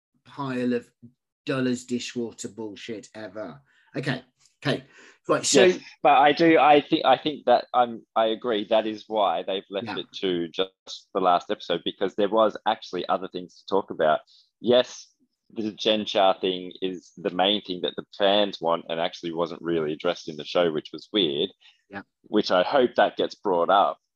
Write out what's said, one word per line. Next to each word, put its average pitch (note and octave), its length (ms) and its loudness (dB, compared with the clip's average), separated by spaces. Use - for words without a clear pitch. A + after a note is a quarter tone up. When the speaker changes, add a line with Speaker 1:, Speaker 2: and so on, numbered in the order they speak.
Speaker 1:
pile B2+ 480 -4
of A#2+ 160 -6
dull C3 220 -2
as B2 180 -4
dishwater A#2 640 -8
bullshit G#2 640 -14
ever. G#2 480 -14
Okay, C#3+ 280 -6
okay, C3 180 -2
right. D3 180 0
So - 200 6
Speaker 2:
Yes, F3+ 140 4
but C#3+ 160 6
I D3 140 6
do, D#3+ 260 6
I D3 240 6
think, D#3 240 -2
I C3 120 4
think - 280 -8
that A#2+ 280 4
I'm, A#2+ 320 0
I A2+ 120 2
agree. A2 420 -2
That A2 180 2
is G#2+ 200 -8
why F#2 360 0
they've G2 260 -6
left G2 180 -6
Speaker 1:
Yeah. G2 120 -8
Speaker 2:
it - 60 -10
to F2 280 -2
just - 640 -8
the G2+ 80 -2
last F2+ 300 2
episode, F2 340 -4
because F#2+ 300 -4
there G2+ 140 0
was G#2+ 280 2
actually F2+ 400 -4
other F#2 200 -2
things F2+ 320 -14
to - 80 -20
talk G2+ 240 -2
about. D#2 300 0
Yes, B2 460 0
the G#2+ 200 -8
Jen G#2+ 340 -2
Shah F#2+ 340 2
thing F2+ 320 -4
is F#2 360 -8
the F2+ 120 -6
main F#2 320 0
thing F2+ 220 -10
that - 120 -6
the - 100 -10
fans G2+ 420 0
want, E2 300 -2
and E2 100 -4
actually E2+ 340 -6
wasn't E2 280 -6
really D#2+ 320 -2
addressed E2+ 360 -4
in D#2 80 -12
the D2 80 -14
show, F2 260 0
which D2+ 200 -6
was - 220 -16
weird. E2 360 -2
Speaker 1:
Yeah. G2+ 120 -12
Speaker 2:
Which - 260 -2
I F#2 140 4
hope B2+ 320 0
that G2+ 220 2
gets F2 180 -2
brought E2+ 340 0
up F#2 300 2